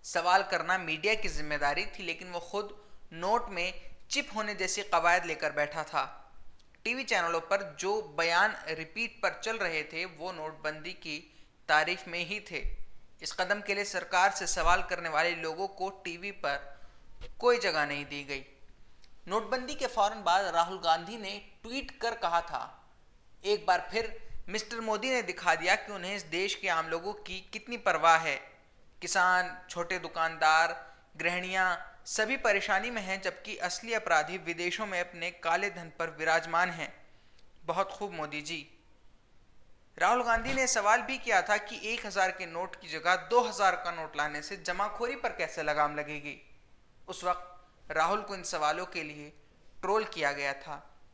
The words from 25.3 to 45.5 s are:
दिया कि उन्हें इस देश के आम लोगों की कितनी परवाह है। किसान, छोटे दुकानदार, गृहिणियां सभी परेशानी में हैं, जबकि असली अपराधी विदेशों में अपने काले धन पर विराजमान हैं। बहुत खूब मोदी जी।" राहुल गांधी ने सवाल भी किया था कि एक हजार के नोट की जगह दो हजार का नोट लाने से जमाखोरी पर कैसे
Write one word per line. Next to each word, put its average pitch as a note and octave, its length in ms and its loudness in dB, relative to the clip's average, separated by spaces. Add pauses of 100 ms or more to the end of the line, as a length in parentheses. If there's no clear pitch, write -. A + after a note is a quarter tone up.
दिया F3+ 220 4
कि G#3 160 -8
उन्हें F#3+ 240 -6
इस G3 60 -6
देश F3 320 -2
के G3 140 -4
आम E3 180 2
लोगों E3+ 260 -2
की F#3+ 400 -12
कितनी A#3 240 -8
परवाह E3 400 6
है। D#3+ 200 2 (680)
किसान, F3+ 560 4 (120)
छोटे F3 280 -4
दुकानदार, D#3+ 1000 2 (200)
गृहिणियां F3+ 600 2 (300)
सभी A3+ 300 0
परेशानी G#3 540 2
में A3 120 -4
हैं, F#3+ 200 -4
जबकि F#3+ 340 -6
असली A3+ 380 -4
अपराधी E3+ 440 2
विदेशों E3+ 480 -4
में F#3 140 -2
अपने F3 300 -6
काले F3 400 0
धन E3+ 280 -12
पर E3 120 -2
विराजमान E3 600 2
हैं। E3 360 -10 (580)
बहुत E3+ 260 0
खूब G3+ 220 -8
मोदी D3+ 300 -6
जी।" D3+ 340 -10 (1200)
राहुल A#3 240 4
गांधी A#3 300 2
ने C4 140 2
सवाल A3 360 4
भी B3+ 160 -6
किया G#3 240 4
था G#3 140 2
कि G#3 280 -6
एक A3 220 -4
हजार F#3 240 2
के F#3 160 -8
नोट E3+ 300 -6
की E3+ 120 -18
जगह E3 280 2
दो A#3 240 4
हजार G#3 360 4
का F3 140 -4
नोट D#3+ 260 -6
लाने D3+ 260 -2
से G3 140 -8
जमाखोरी G#3 600 -2
पर A#3+ 120 -2
कैसे D#3+ 340 -4